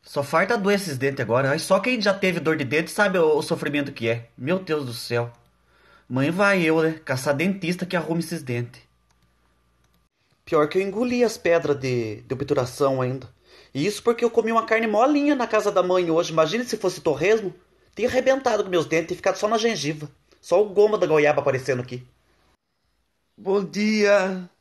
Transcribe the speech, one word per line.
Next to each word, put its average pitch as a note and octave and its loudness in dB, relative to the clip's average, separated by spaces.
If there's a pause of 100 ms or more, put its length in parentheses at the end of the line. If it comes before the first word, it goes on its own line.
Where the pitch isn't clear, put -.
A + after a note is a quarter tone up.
Só - -6
falta F#3+ 0
doer G3+ 2
esses E3 -4
dentes C3+ -2
agora. B2 2
Ai, D#3 0
só F#3+ 2
quem B3 0
já G3+ 2
teve F#3 0
dor D#3 0
de C#3 -4
dente D#3 -2
sabe G3 0
o, D#3 4
o D#3+ 0
sofrimento D3 -4
que A2+ -4
é. A#2 -4 (100)
Meu D#3+ -2
Deus D#3 -4
do A#2+ -8
céu. A#2+ -4 (760)
Mãe, D3 0
vai G3 2
eu, D#3+ 2
né? D#3+ 0
Caçar C3+ -2
dentista F3+ -2
que F3+ -8
arrume E3 -2
esses D#3+ -6
dentes. A#2+ -8 (1600)
Pior D3+ 2
que E3 -2
eu F#3+ 2
engoli A#3+ 0
as A3+ 0
pedras D#3+ 2
de, A#2+ -4
de - -8
obturação C3+ 0
ainda. B2+ -4 (440)
E C#3+ -2
isso G#3 -4
porque A3+ 0
eu A#3 2
comi A3+ 0
uma A3+ 2
carne A3+ 0
molinha C#4+ 4
na A#3+ -2
casa G#3 2
da F#3 2
mãe F3+ 2
hoje. D#3+ 0
Imagina E3 0
se A#3 -4
fosse F#3 -4
torresmo. F3+ 0 (420)
Tinha A3 -2
arrebentado B3+ 0
com G3 -6
meus E3+ 2
dentes D#3+ -2
e - -4
ficado F#3+ -2
só G#3+ -2
na A3+ 2
gengiva. D#3 -4 (320)
Só F3+ 2
o G#3 2
gomo G#3 4
da F3 2
goiaba D3 4
aparecendo B2+ 0
aqui. B2 -12 (1300)
Bom F#3+ 0
dia. G3 0 (120)